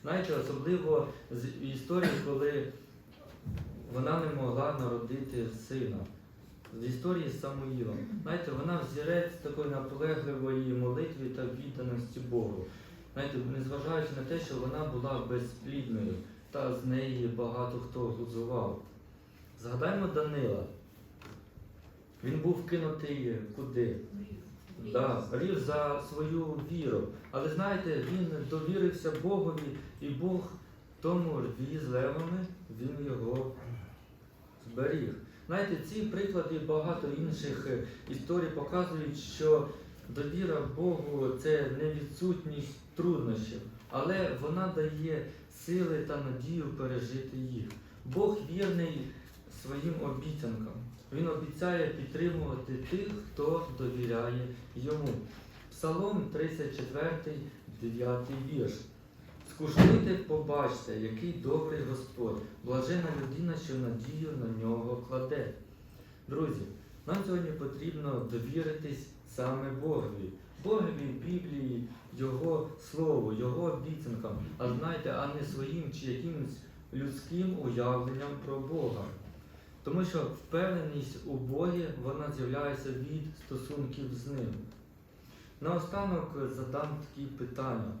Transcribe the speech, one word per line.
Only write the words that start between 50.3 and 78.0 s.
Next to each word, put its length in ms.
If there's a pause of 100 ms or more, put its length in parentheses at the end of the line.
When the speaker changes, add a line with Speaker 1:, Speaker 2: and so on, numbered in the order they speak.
Speaker 1:
Він 140
обіцяє 600
підтримувати 840
тих, 340 (200)
хто 400 (100)
довіряє 680 (280)
йому. 340 (640)
Псалом 500 (120)
тридцять 440
четвертий, 560 (480)
дев'ятий 540 (160)
вірш. 220 (760)
«Скуштуйте, 640 (120)
побачте, 720
який 340
добрий 460 (100)
Господь, 520 (220)
блажена 460 (120)
людина, 320 (120)
що 100
надію 640
на 260
нього 440
кладе». 460 (720)
Друзі, 340 (460)
нам 180
сьогодні 260
потрібно 800
довіритись 760 (280)
саме 360
Богові. 580 (340)
Богові, 420 (200)
Біблії, 640 (300)
Його 520 (220)
Слову, 420
Його 300
обіцянкам, 760 (200)
а 120
знаєте, 420
а 240
не 120
своїм 440
чи 200
якимось 460 (360)
людським 680
уявленням 720 (140)